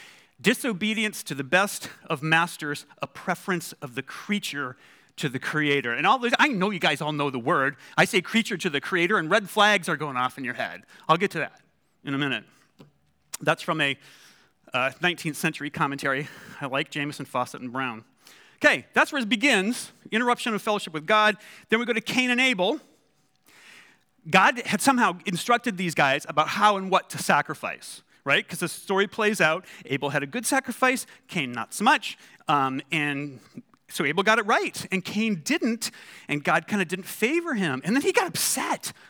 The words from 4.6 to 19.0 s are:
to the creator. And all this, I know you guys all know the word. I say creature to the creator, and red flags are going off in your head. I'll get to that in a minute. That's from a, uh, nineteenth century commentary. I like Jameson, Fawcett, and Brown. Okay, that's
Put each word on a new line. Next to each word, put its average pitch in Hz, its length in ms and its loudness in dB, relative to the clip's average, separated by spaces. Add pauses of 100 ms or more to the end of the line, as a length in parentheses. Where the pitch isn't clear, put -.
to 156 120 -4
the 127 100 -6
creator. 143 540 0
And 135 140 0
all 226 120 6
this, 233 200 -2
I 277 100 4
know 202 220 0
you 196 80 -6
guys 151 220 0
all 151 120 -2
know 147 180 -2
the 131 80 -4
word. 135 380 0 (200)
I 165 80 6
say 196 160 2
creature 214 380 0
to 190 100 -4
the 143 120 -2
creator, 180 380 2
and 160 120 -2
red 202 180 2
flags 208 400 4
are 165 80 0
going 143 200 -6
off 127 200 -2
in 135 80 -8
your 120 100 -4
head. 92 300 -8 (240)
I'll 160 80 6
get 190 160 0
to 165 60 -6
that - 220 -8 (440)
in 143 80 -6
a 139 60 -2
minute. 131 260 -2 (960)
That's 151 220 0
from 160 180 -2
a, 139 160 0 (800)
uh, 131 260 0
nineteenth 170 360 -2
century 151 340 -4
commentary. 139 580 -4 (320)
I 143 60 -6
like 139 240 -4
Jameson, 147 340 -8
Fawcett, - 360 -6
and 123 120 -10
Brown. 120 320 -6 (600)
Okay, 277 280 4
that's 285 200 4